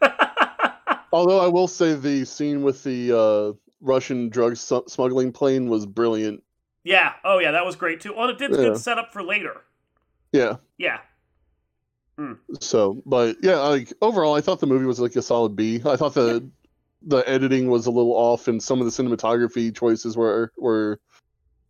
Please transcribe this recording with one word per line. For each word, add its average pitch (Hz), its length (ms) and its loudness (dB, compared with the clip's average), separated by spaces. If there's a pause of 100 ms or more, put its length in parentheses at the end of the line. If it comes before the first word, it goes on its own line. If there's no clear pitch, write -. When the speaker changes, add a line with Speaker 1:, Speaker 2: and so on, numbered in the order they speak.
Speaker 1:
<laughs> - 1080 -2
Speaker 2:
Although 180 280 4
I 180 80 4
will 180 200 2
say 165 280 0
the 139 300 -2
scene 147 360 -4
with 139 220 0
the, 123 340 0
uh, 107 360 2 (280)
Russian 131 480 -2
drug 117 260 0
su-, 123 320 -2
smuggling 127 440 0
plane 135 360 0
was 107 200 -2
brilliant. 110 560 -2 (420)
Speaker 1:
Yeah. 175 260 2 (140)
Oh, 185 140 4
yeah, 160 120 0
that 175 140 0
was 180 100 -6
great, 165 240 -4
too. 208 160 -12
Well, 233 140 -2
it 202 80 -6
did 277 140 -4
Speaker 2:
Yeah. - 60 2
Speaker 1:
good 113 200 2
setup 233 340 -4
for 196 100 -12
later. 180 400 -6 (720)
Speaker 2:
Yeah. 120 240 2 (220)
Speaker 1:
Yeah. 135 220 -4 (1200)
Hmm. 139 160 -10 (280)
Speaker 2:
So, 107 440 -2
but, 117 360 0
yeah, 185 180 2
like, 139 320 -2 (100)
overall, 185 340 2
I 151 60 0
thought 185 200 -2
the 160 40 -2
movie 131 200 2
was, 123 140 -2
like, 120 180 -2
a 117 40 0
solid 113 360 0
B. 110 280 -2
I 143 120 2
thought 143 160 -2
the, 120 280 2
Speaker 3:
Yeah. - 800 -6
Speaker 2:
the 123 100 0
editing 131 400 2
was 120 160 2
a 123 60 0
little 120 220 2
off, 117 340 2
and 113 160 -2
some 127 160 0
of 123 60 0
the 117 60 -2 (120)
cinematography 117 720 -2
choices 113 400 0
were, 113 420 0
were 110 360 0 (760)